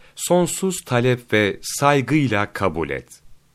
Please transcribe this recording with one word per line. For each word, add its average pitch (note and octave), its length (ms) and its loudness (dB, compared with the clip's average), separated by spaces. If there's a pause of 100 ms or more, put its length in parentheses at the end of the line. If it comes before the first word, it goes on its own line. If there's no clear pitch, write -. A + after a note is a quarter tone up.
(160)
sonsuz F3+ 720 -2
talep B2 480 0
ve G#2+ 280 2
saygıyla C#3 920 0
kabul E2 360 -2
et. C2 320 -10 (340)